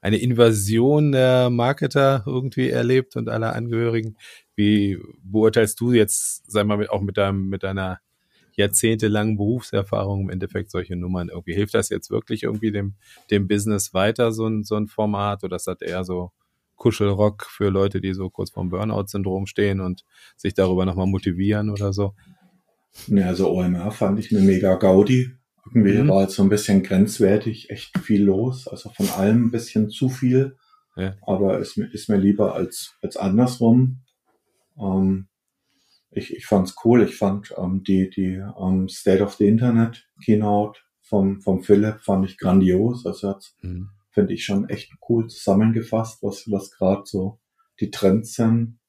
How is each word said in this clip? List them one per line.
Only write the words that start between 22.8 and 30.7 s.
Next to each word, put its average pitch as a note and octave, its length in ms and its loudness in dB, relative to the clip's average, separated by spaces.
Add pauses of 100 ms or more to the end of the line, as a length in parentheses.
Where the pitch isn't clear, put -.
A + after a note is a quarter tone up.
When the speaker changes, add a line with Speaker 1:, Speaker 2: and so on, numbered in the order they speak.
Speaker 2:
Ne, G2 180 2
also F2+ 260 0
O F2+ 100 0
M F2+ 140 0
R F2+ 160 -6
fand G#2 280 -2
ich A2 160 -2
eine G2 100 4
mega F#2+ 300 4
Gaudi. G#2+ 560 4 (340)
Irgendwie G#2+ 360 4
Speaker 1:
Mhm. C#3 60 4
Speaker 2:
war G2 120 4
halt G2 120 0
so - 100 -2
ein G2 80 6
bisschen G2+ 320 4
grenzwertig, G#2 880 0
echt - 300 -10
viel G#2 240 2
los, G#2+ 440 0
also - 220 -14
von G2+ 200 -4
allem G#2 360 2
ein A#2 60 0
bisschen G#2+ 380 -2
zu - 200 -2
viel. C3 480 0 (380)